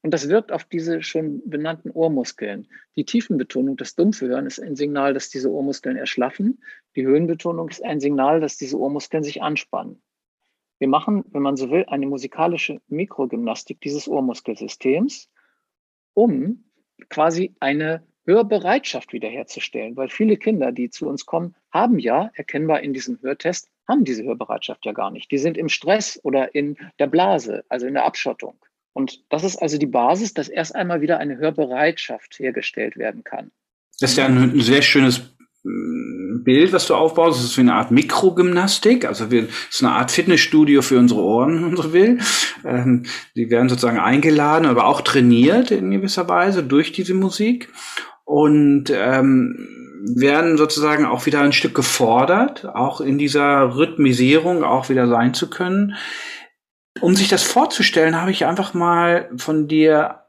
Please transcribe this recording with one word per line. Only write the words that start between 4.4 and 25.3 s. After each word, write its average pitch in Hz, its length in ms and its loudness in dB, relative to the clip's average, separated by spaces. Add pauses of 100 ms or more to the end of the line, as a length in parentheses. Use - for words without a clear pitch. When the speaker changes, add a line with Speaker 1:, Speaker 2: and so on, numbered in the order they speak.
Speaker 1:
ist 135 140 -12
ein 151 160 -10
Signal, 139 380 -2
dass 135 160 -8
diese 131 220 -4
Ohrmuskeln 139 460 -6
erschlaffen. 131 680 -4 (320)
Die 131 100 -4
Höhenbetonung 165 640 -2
ist - 140 -16
ein 156 160 -6
Signal, 143 400 0
dass 147 180 -6
diese 135 220 -8
Ohrmuskeln 147 440 -6
sich 147 180 -10
anspannen. - 600 -8 (800)
Wir 135 80 -2
machen, 175 440 -2
wenn 143 100 -6
man 139 160 -2
so 131 140 -6
will, 175 160 0
eine 139 180 -6
musikalische 147 840 -6
Mikrogymnastik 123 920 -8
dieses 143 260 -8
Ohrmuskelsystems, 135 1200 -4 (840)
um 196 520 0 (440)
quasi 165 500 -2
eine 156 440 -4 (220)
Hörbereitschaft 202 880 -2
wiederherzustellen. 117 840 -12
Weil 135 140 -8
viele 214 280 0
Kinder, 156 340 -2
die 123 200 -6
zu - 160 -10
uns 143 180 -8
kommen, 175 300 -6 (160)
haben 220 260 0
ja, 131 380 -2
erkennbar 156 460 -4
in 143 120 -8
diesem 123 280 -10
Hörtest, 139 480 -8 (180)
haben 262 160 2
diese 117 200 -4
Hörbereitschaft 117 600 -8
ja 107 60 -6
gar 104 200 -6
nicht. - 200 -14